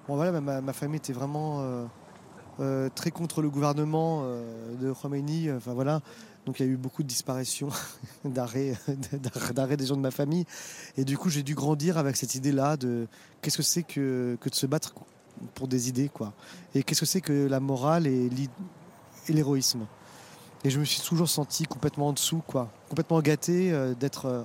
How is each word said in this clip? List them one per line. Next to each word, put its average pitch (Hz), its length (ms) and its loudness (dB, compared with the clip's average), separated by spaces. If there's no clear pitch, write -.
bon, 143 100 -2
voilà, 175 160 2
ma, 160 100 0
ma, 139 180 -2
ma 135 140 -4
famille 147 240 -4
était 139 160 -6
vraiment, 143 480 -2
euh, 123 220 -4
euh, 135 340 0
très - 160 -2
contre 160 300 -2
le 151 80 2
gouvernement, 151 760 2
euh, 117 540 -8
de 131 140 0
Khomeini, 147 580 -2
enfin, 123 220 -4
voilà. 139 280 2
Donc 135 140 -2
il 131 60 4
y - 20 4
a 131 40 4
eu 131 60 0
beaucoup 131 240 -4
de 139 60 -4
disparitions, 131 600 -4
<laughs> - 260 -12
d'arrêt, 127 500 0
d'arrêt 135 240 2
des 135 80 -2
gens 139 120 0
de 139 40 0
ma 131 100 0
famille. 156 360 0
Et 135 80 2
du 139 140 0
coup, 185 100 0
j'ai 147 140 2
dû 143 120 -2
grandir 151 440 2
avec 139 180 2
cette - 200 -2
idée-là 139 420 2
de 120 280 0
qu'est-ce - 160 0
que 156 40 0
c'est 170 200 2
que, 127 580 0
que - 80 -4
de - 60 -2
se - 100 0
battre 143 300 0
pour 127 140 -4
des 127 220 2
idées, 131 180 2
quoi. 107 240 -6
Et 135 100 4
qu'est-ce - 160 0
que 156 60 2
c'est 185 140 2
que 143 260 2
la 135 140 2
morale 139 460 4
et 127 240 4
l'i-, 131 180 -2
et 160 60 2
l'héroïsme. 135 460 4
Et 139 60 4
je 135 100 4
me 151 60 4
suis - 160 0
toujours 165 260 2
senti - 380 0
complètement 143 420 0
en 143 60 2
dessous, 160 320 0
quoi. 120 240 -2
Complètement 160 320 2
gâté, 170 500 4
euh, 131 240 2
d'être, 135 320 -2
euh, 123 180 -2